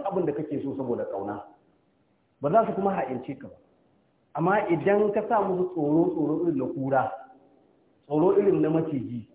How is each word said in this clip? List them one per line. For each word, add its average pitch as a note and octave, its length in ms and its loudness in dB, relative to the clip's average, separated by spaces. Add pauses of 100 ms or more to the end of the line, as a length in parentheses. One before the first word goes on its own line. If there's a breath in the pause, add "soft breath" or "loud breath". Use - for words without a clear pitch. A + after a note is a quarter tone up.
abin F#3 220 -2
da C#3+ 60 0
kake D3 300 -6
so C3+ 120 -6
saboda A#2+ 380 -4
ƙauna. G2 300 -8 (1000)
Ba C#3+ 80 0
za G#3 160 4
su G#3+ 60 -2
kuma G3 200 0
ha'ince C3+ 460 -6
ka - 100 -16
ba. - 60 -20 (800)
Amma F#3 340 2
idan G3+ 460 2
ka G#3+ 140 0
sa - 120 2
musu F3+ 300 0
tsoro, D#3 400 2
tsoro D3+ 340 0
irin D#3 140 0
na B2+ 80 -2
kura, C3 460 0 (920)
tsoro D#3 320 4
irin E3+ 220 4
na D#3 80 4
maciji, C#3 680 -2